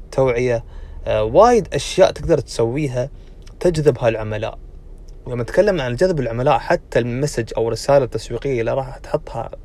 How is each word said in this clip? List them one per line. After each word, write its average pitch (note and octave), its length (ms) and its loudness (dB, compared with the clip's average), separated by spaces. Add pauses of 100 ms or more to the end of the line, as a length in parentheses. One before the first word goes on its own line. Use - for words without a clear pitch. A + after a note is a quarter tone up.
(120)
توعية، B2 520 2 (420)
آه، G#2+ 180 0
وايد F#3+ 500 6
أشياء - 360 2
تقدر D3+ 280 0
تسويها B2 720 -2 (500)
تجذب D#3 380 4
هالعملاء. G#2+ 600 -2 (680)
ولما B2 160 -6
نتكلم F#3 380 4
عن B2 160 -4
جذب F3+ 240 2
العملاء، B2 380 0
حتى - 400 -2
المسج A#2+ 580 -2
أو A2+ 100 0
الرسالة B2+ 380 4
التسويقية A#2 560 -4
اللي A#2 140 -2
راح C3 240 -6
تحطها - 520 -6 (140)